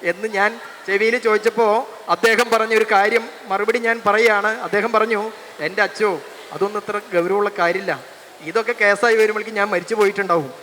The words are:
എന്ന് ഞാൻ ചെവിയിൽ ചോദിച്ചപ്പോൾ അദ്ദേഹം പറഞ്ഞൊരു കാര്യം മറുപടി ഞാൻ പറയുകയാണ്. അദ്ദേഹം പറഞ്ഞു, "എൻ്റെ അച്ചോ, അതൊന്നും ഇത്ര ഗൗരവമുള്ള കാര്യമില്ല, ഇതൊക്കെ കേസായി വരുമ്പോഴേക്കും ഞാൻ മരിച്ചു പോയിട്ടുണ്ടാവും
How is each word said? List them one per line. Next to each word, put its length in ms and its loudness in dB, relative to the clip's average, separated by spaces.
എന്ന് 160 -6
ഞാൻ 220 0
ചെവിയിൽ 300 2
ചോദിച്ചപ്പോൾ 460 2
അദ്ദേഹം 380 2
പറഞ്ഞൊരു 420 2
കാര്യം 340 2
മറുപടി 360 0
ഞാൻ 200 0
പറയുകയാണ്. 440 4
അദ്ദേഹം 240 0
പറഞ്ഞു, 400 0
"എൻ്റെ 280 -4
അച്ചോ, 340 -2
അതൊന്നും 300 -2
ഇത്ര 140 -6
ഗൗരവമുള്ള 380 2
കാര്യമില്ല, 380 0
ഇതൊക്കെ 320 -2
കേസായി 400 4
വരുമ്പോഴേക്കും 400 0
ഞാൻ 120 0
മരിച്ചു 220 -2
പോയിട്ടുണ്ടാവും 680 2